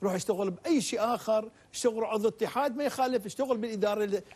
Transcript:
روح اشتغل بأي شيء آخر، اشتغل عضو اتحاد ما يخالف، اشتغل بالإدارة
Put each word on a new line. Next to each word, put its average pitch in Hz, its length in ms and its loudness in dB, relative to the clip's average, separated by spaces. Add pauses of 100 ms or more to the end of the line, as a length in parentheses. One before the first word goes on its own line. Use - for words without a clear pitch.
روح 185 120 0
اشتغل 190 360 0
بأي 285 300 2
شيء 220 200 -2
آخر، 220 500 0 (220)
اشتغل 226 320 0
عضو 214 240 0
اتحاد 233 480 0
ما 285 80 -2
يخالف، 254 420 0
اشتغل 262 300 0
بالإدارة 208 640 0 (140)